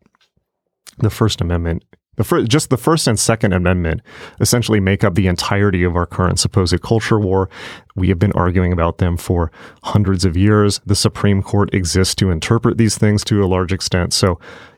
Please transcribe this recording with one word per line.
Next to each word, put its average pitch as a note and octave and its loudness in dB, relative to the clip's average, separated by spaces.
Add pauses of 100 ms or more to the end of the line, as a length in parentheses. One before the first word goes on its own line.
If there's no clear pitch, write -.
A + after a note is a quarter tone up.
(1000)
the G#2+ 0
First - -2
Amendment, E2+ -2 (320)
the A2+ -2
fir-, D3+ 0
just B2 0
the C3 2
First D#3 0
and G#2+ 2
Second A2 0
Amendment F2+ 0 (400)
essentially A2 2
make F#2+ 2
up F#2+ 2
the F#2+ 2
entirety F#2+ 0
of F2 0
our F2 0
current F2+ 0
supposed F2+ 0
culture A2 0
war. F#2+ 0 (440)
We F#2 0
have F2+ 0
been G2 2
arguing F2+ 2
about E2+ 0
them F2 0
for F2 -2 (320)
hundreds F#2+ 0
of E2+ 0
years. G#2 2
The G2 0
Supreme G2+ 0
Court G2+ 0
exists F#2 0
to G2 2
interpret A2 0
these A2 0
things G#2 2
to G2+ 0
a - 2
large F#2 0
extent. F2+ -2
So, F2+ 0 (380)